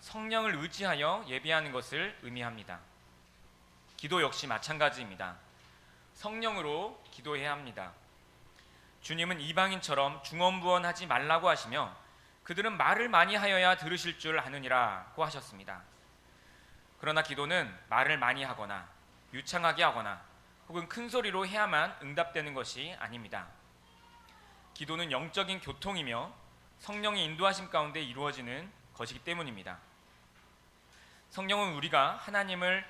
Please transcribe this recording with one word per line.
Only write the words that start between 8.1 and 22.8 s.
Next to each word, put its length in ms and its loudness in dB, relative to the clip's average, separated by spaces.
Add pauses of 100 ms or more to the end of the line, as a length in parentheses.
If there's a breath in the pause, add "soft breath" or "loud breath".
주님은 400 -2
이방인처럼 800 2
중언부언하지 840 2
말라고 420 4
하시며 460 0 (480 loud breath)
그들은 340 -2
말을 320 4
많이 260 8
하여야 420 6
들으실 420 -4
줄 200 0
아느니라고 840 0
하셨습니다. 580 -10 (1160 soft breath)
그러나 220 2
기도는 520 0 (140)
말을 300 4
많이 260 2
하거나 440 -8 (440)
유창하게 500 0
하거나 400 2 (460)
혹은 200 -6
큰 200 -8
소리로 380 0
해야만 560 2
응답되는 520 -2
것이 440 -6